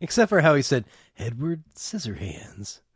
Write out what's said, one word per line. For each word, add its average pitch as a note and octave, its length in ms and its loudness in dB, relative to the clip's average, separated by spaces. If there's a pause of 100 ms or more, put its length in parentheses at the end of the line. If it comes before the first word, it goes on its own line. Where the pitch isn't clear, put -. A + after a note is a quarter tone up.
Except G#3 280 2
for G3 120 4
how D#3 140 6
he C#3+ 80 4
said, B2+ 240 0 (320)
Edward D3+ 460 -6 (120)
Scissorhands. - 1040 -10 (160)